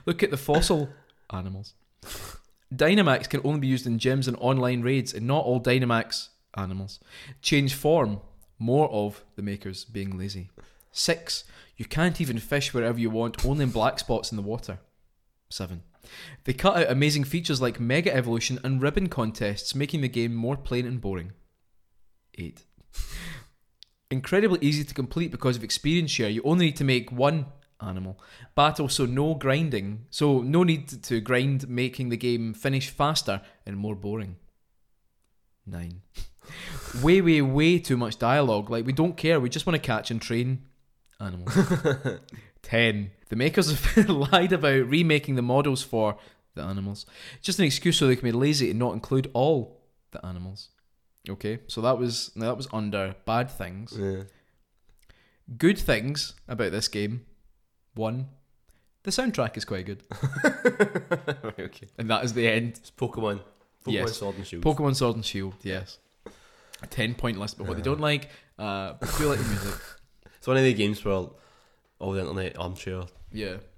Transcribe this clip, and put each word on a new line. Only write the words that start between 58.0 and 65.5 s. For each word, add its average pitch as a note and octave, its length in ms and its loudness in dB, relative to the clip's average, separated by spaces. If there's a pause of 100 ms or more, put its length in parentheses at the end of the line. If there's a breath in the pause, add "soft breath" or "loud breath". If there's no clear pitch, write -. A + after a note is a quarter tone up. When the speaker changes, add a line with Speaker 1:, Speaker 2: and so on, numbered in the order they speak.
Speaker 1:
the G3 80 -6
soundtrack G3+ 440 -2
is G#2+ 100 -8
quite F#2 200 -6
good. G2 220 -10
Speaker 2:
<laughs> - 1500 0
Okay. F#2+ 280 -14 (120)
Speaker 1:
And A2+ 100 -4
that A2 140 2
is A#2+ 100 -2
the A#2 140 4
end. A2+ 300 2
Speaker 2:
It's - 140 -20
Pokemon. G#2+ 500 -4 (440)
Pokemon - 80 -2
Speaker 1:
Yes. F#2 240 -2
Speaker 2:
Sword G2 200 -6
and F#2+ 100 -10
Shield. E2+ 160 -6
Speaker 1:
Pokemon C#3+ 320 2
Sword A#2+ 220 2
and A2 80 -6
Shield, F#2+ 360 -6